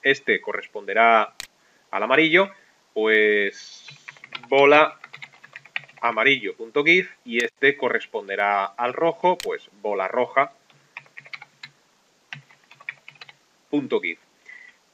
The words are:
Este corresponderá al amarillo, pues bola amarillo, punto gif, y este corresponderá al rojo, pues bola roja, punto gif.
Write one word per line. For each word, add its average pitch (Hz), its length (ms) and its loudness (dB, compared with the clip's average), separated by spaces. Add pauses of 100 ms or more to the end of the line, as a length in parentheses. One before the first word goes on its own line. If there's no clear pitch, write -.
Este 135 380 0
corresponderá 104 920 0 (580)
al 98 100 -4
amarillo, 160 480 2 (420)
pues 107 960 0 (640)
bola 143 500 4 (1040)
amarillo, 117 560 -2
punto 117 260 -6
gif, 175 260 0 (160)
y 120 200 -4
este 139 320 0
corresponderá 101 880 -4
al 123 300 -6
rojo, 170 440 -2
pues - 320 -10 (100)
bola 98 280 -4
roja, 127 460 -2 (3250)
punto 123 300 -2
gif. 82 180 -8 (760)